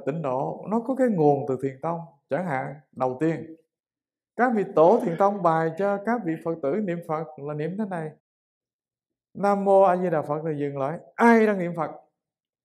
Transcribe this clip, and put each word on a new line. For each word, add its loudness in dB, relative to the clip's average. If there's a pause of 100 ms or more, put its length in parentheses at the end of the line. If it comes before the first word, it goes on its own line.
tịnh -4
độ, -4
nó 0
có -4
cái 2
nguồn 4
từ -2
Thiền -6
Tông. -6 (300)
Chẳng -2
hạn, -4 (180)
đầu -4
tiên, -2 (800)
các 2
vị 0 (120)
tổ 8
Thiền -2
Tông 2
bài 2
cho 0
các -2
vị -2 (120)
Phật -2
tử 0
niệm -4 (100)
Phật -4 (200)
là -6
niệm -4
thế -4
này: -8 (1200)
Nam 0
Mô 6
A 6
Di -2
Đà 0
Phật -6
là -4
dừng -4
lại. -4 (160)
Ai 6
đang 0
niệm -4
Phật? -4 (720)